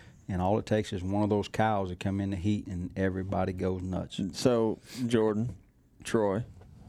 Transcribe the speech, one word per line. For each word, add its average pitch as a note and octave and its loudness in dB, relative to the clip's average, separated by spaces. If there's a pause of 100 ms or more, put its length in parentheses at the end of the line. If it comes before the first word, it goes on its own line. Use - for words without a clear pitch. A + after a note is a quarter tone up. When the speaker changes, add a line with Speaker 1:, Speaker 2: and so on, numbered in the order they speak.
(280)
Speaker 1:
and F2+ 0
all G2+ 4
it A2 -4
takes G#2+ 0
is F#2+ -4
one G2 0
of G#2 2
those G2+ 2
cows G#2 0
to F2+ -8
come G2 -2
in G2 -2
the G2+ -4
heat, G2+ 0
and F2+ -6
everybody F#2+ 0
goes F#2 -2
nuts. F2+ -4 (140)
Speaker 2:
So, A2+ 2 (280)
Jordan, A2 2 (520)
Troy, G#2 2 (460)